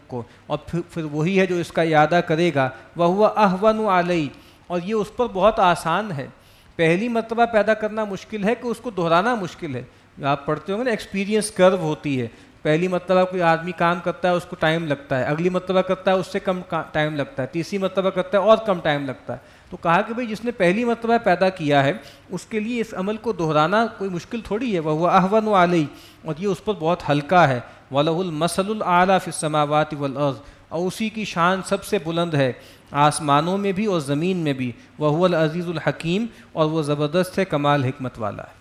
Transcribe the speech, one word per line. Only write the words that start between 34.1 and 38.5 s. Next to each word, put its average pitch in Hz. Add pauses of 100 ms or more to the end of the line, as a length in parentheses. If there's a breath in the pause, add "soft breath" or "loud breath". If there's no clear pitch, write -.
में 151
भी। 123 (260 loud breath)
"वहुवल 156
अज़ीज़ुल 160
हकीम", 170 (280 loud breath)
और 156
वो 156
ज़बरदस्त 147
है, 190
कमाल 143
हिकमत 127
वाला 101
है। -